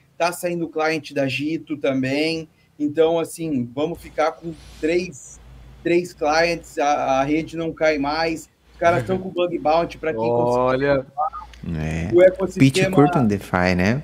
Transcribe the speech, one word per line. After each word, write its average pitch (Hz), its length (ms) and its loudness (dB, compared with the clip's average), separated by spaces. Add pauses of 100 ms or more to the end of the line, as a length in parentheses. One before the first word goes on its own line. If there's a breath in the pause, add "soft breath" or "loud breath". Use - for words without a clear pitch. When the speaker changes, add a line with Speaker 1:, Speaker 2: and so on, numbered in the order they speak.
(180 soft breath)
Speaker 1:
tá 170 140 0
saindo 175 340 -6
o 160 40 -8
client 156 440 -4
da 139 140 -2
Jito 151 500 -6
também. 147 680 -2 (300)
Então, 160 420 2
assim, 156 540 -4
vamos 160 260 -4
ficar 156 340 -2
com 165 200 -12 (260)
três, 170 600 -4 (420)
três 175 320 0
clients, 165 640 0
a, 135 420 0
a 139 40 2
rede 156 340 -2
não 165 160 -6
cai 156 240 2
mais. 156 500 -4 (260)
Os - 40 -20
caras 170 300 2
tão 185 100 0
com 185 120 -8
bug 170 280 -2
bounty 156 400 0
pra 156 160 -4
quem 110 80 -6
conseguir 120 380 2
Speaker 2:
Olha. 131 460 2 (720)
Speaker 3:
É. 160 360 -4
Speaker 1:
O 175 80 8
ecossistema 185 500 6
Speaker 3:
Pete 190 180 2
curte 143 280 4
um 123 100 2
DeFi, 92 480 0
né? 107 280 2